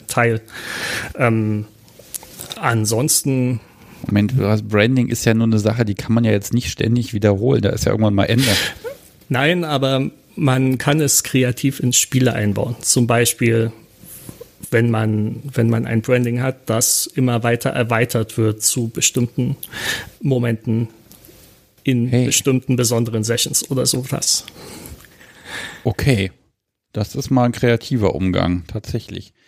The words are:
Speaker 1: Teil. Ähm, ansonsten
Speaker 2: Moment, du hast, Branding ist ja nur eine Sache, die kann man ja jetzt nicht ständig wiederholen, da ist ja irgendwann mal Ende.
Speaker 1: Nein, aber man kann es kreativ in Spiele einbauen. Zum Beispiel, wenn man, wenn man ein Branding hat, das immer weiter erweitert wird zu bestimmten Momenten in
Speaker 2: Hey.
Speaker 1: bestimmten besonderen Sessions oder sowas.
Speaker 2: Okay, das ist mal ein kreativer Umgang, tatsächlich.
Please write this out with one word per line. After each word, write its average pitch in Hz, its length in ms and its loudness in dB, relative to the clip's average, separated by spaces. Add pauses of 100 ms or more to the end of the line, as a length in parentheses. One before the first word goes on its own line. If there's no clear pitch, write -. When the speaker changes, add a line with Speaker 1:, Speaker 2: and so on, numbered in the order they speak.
Speaker 1:
Teil. 117 340 2 (800)
Ähm, 107 480 2 (960)
ansonsten 123 960 0 (480)
Speaker 2:
Moment, 104 320 2
du 98 80 0
hast, 107 220 0
Branding 117 400 2
ist - 160 -4
ja 113 100 4
nur 113 120 4
eine 110 120 4
Sache, 110 260 2
die 101 100 -2
kann - 180 -4
man 113 100 4
ja 113 80 2
jetzt 104 240 0
nicht - 160 0
ständig 117 440 0
wiederholen, 104 480 2
da 101 80 2
ist - 160 -2
ja - 40 2
irgendwann 107 240 2
mal 98 120 2
Ende. 127 200 2 (840)
Speaker 1:
Nein, 156 340 2
aber 135 460 0 (260)
man 131 400 2
kann 143 240 0
es - 220 2
kreativ 127 580 0
in 123 140 0
Spiele 127 400 2
einbauen. 104 480 0
Zum 120 240 2
Beispiel, 117 640 2 (1000)
wenn 117 200 4
man, 110 600 0
wenn 117 200 2
man 113 160 0
ein 113 160 0
Branding 123 400 0
hat, 131 260 -6
das - 380 0
immer 120 360 0
weiter 120 280 0
erweitert 117 640 -2
wird 110 260 0
zu 117 260 -2
bestimmten 127 680 -2 (640)
Momenten 117 680 0 (920)
in 120 260 0
Speaker 2:
Hey. 123 180 2
Speaker 1:
bestimmten 131 500 0
besonderen 117 480 0
Sessions - 460 -2
oder 127 160 0
sowas. - 580 -2 (1400)
Speaker 2:
Okay, 104 460 0 (640)
das 107 220 -4
ist - 160 -6
mal 127 140 4
ein 120 80 2
kreativer 113 640 0
Umgang, 90 520 0
tatsächlich. - 640 -10 (160)